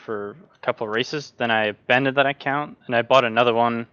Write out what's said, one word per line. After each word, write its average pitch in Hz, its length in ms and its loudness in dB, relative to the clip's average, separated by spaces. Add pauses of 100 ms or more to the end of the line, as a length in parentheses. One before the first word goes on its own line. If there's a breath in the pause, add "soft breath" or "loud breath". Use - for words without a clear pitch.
for 104 320 -8 (180)
a - 60 -20
couple 123 260 -4
of - 80 -8
races, 131 420 -6
then 120 140 -2
I 110 160 2
abandoned 127 500 0
that 139 100 4
account, 143 600 -6
and 123 100 -2
I 117 60 2
bought 127 220 4
another 120 300 2
one. 117 380 0